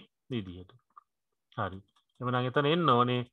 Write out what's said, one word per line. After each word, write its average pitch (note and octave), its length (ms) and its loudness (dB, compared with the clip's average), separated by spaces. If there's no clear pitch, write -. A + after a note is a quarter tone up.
විදිහට. F#2 460 -8
හරි. F#2+ 220 -6
එහෙනම් B2 240 -2
එතන C#3+ 240 0
එන්න E3 220 2
ඕනේ B2 320 4